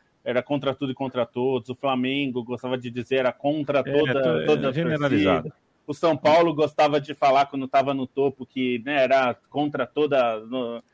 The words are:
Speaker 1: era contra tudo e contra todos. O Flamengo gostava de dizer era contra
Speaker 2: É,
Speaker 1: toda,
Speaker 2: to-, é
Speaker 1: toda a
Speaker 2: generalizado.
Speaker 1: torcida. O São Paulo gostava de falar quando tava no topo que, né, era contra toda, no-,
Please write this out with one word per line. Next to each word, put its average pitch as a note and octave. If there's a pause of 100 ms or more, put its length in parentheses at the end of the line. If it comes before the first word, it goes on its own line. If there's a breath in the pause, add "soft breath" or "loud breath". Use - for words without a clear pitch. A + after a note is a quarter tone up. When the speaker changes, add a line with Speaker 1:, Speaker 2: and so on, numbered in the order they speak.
(240)
Speaker 1:
era B2
contra C#3
tudo C3+
e -
contra B2+
todos. B2
O B2
Flamengo C3
gostava B2
de B2
dizer B2
era B2+
contra C#3+
Speaker 2:
É, -
Speaker 1:
toda, C#3
Speaker 2:
to-, C3 (140)
é -
Speaker 1:
toda D3
a B2+
Speaker 2:
generalizado. C3+
Speaker 1:
torcida. - (220)
O D3+
São D#3+
Paulo D#3+
gostava D3
de C#3+
falar C#3
quando C3+
tava C#3
no C3+
topo C3+
que, B2
né, C#3+
era B2+ (140)
contra C#3+
toda, C3
no-, A#2 (120)